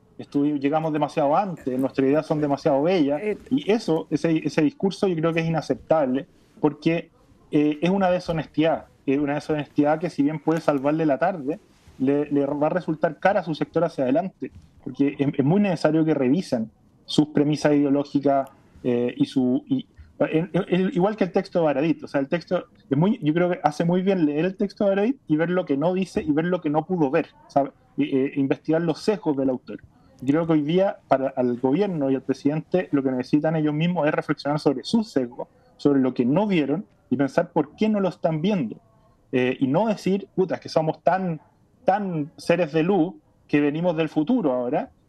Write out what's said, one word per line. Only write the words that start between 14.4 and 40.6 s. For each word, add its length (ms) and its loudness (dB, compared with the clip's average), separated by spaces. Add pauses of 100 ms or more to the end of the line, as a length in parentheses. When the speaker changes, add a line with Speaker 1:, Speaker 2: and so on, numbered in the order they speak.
Speaker 1:
porque 360 -2
es, 80 0 (100)
es 80 2
muy 160 4
necesario 420 2
que 120 2
revisen 540 0 (360)
sus 220 2
premisas 460 2
ideológicas, 760 2 (340)
eh, 320 0
y 100 0
su, 420 0
y, 200 -2 (320)
el, 320 0 (160)
el, 280 0
igual 200 2
que 80 -2
el 80 0
texto 280 -2
de 60 4
Baradit, 380 0
o 40 -10
sea, 140 -2
el 60 -4
texto 380 -4 (240)
es 80 0
muy, 260 2
yo 100 0
creo 160 2
que 140 -2
hace 220 0
muy 180 0
bien 240 0
leer 180 -2
el 100 -4
texto 280 -4
de 80 2
Baradit 260 0 (100)
y 80 0
ver 140 0
lo 160 0
que 120 -2
no 180 0
dice 260 -4
y 100 -2
ver 140 0
lo 160 -2
que 80 -4
no 160 0
pudo 240 0
ver, 200 0 (180)
o 20 -20
sea, 220 0 (260)
y, 180 0
eh, 200 0
investigar 460 0
los 200 -2
sesgos 340 -2
del 140 -2
autor. 300 -8 (440)
Creo 220 2
que 80 2
hoy 80 4
día 360 0 (100)
para 300 0
el 220 0
gobierno 520 0
y 40 2
el 60 -2
presidente 720 -2
lo 100 0
que 80 -2
necesitan 460 0
ellos 180 0
mismos 340 0
es 60 2
reflexionar 460 -4
sobre 240 0
sus 280 -2
sesgos, 360 -6 (300)
sobre 220 2
lo 140 2
que 120 0
no 200 2
vieron 400 -2 (240)
y 80 -2
pensar 340 -2
por 240 -2
qué 140 0
no 100 0
lo 100 0
están 340 -4
viendo. 320 -2 (560)
Eh, 280 0
y 80 0
no 200 0
decir, 480 -2
"Puta, 200 -2
es 60 -8